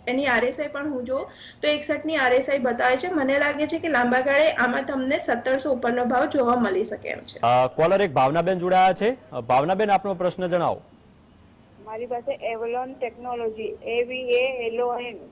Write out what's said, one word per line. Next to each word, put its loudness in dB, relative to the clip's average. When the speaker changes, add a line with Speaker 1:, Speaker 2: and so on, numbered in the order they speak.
Speaker 1:
એની -2
આરએસઆઈ 0
પણ -6
હું -6
જોઉં -4
તો 0
એકસઠની -2
આરએસઆઈ 2
બતાવે 2
છે. -4
મને 0
લાગે 0
છે -4
કે -4
લાંબા 2
ગાળે 4
આમાં 0
તમને -2
સત્તરસો -2
ઉપરનો 0
ભાવ 2
જોવા 2
મળી 0
શકે -8
એમ -6
છે. -16
Speaker 2:
અ, 4
caller 2
એક 0
ભાવનાબેન 2
જોડાયા 6
છે. 0
અ, -6
ભાવનાબેન, 2
આપનો 2
પ્રશ્ન -2
જણાવો. 0
Speaker 3:
મારી -10
પાસે -6
એવલોન -6
ટેકનોલોજી, -8
એ -2
વી -6
એ -2
એલ -4
ઓ -2
એન, -10